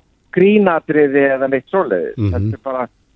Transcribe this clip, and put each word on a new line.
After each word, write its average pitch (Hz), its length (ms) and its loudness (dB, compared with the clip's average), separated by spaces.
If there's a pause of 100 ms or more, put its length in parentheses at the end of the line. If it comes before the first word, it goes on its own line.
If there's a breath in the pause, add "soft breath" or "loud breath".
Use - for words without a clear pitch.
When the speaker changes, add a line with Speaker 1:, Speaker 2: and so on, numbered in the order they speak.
(340)
Speaker 1:
grínatriði 160 920 2
eða 135 240 -2
neitt 131 200 -4
svoleiðis. 101 460 -2
Speaker 2:
Mhm. 104 160 -2
Speaker 1:
Þetta 101 220 -2
er - 100 -14
bara 127 240 -6 (280)